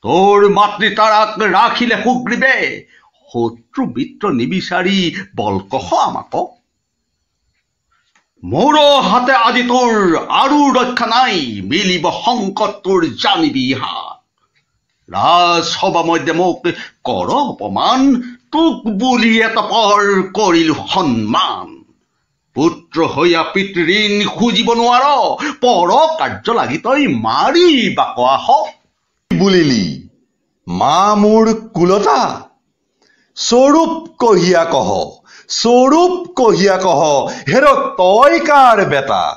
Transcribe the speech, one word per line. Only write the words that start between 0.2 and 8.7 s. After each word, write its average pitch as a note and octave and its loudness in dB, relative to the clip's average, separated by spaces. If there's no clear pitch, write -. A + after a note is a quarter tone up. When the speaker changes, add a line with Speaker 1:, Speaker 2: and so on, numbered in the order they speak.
Speaker 1:
মাতৃ G3+ 2
তাৰাক G#3+ 0
ৰাখিলে G#3+ 0
সুগ্ৰীৱে, G#3+ -2
শত্ৰু A#2 -6
মিত্ৰ C3+ -6
নিবিচাৰি F3+ -2
বলকহ G#2 -4
আমাক। - -4
মোৰ F#3+ 2